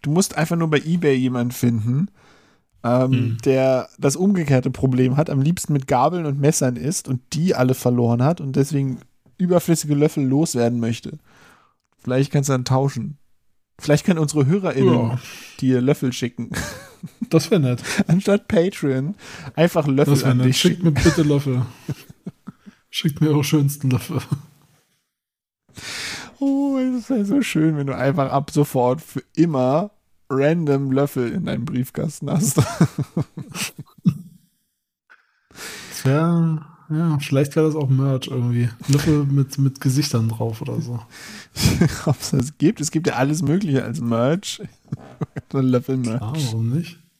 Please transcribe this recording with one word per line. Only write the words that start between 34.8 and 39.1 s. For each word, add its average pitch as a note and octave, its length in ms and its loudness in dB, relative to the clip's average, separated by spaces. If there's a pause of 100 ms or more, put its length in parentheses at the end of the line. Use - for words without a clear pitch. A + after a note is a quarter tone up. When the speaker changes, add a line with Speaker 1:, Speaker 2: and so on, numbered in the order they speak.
Speaker 2:
Das - 140 -14
wär, D#3+ 600 2 (240)
ja, D#3 300 0
vielleicht C#3+ 360 0
wär D#3+ 80 2
das D3+ 100 0
auch D3 140 -2
Merch C3+ 400 0
irgendwie. A#2+ 400 0 (200)
Löffel D3 360 2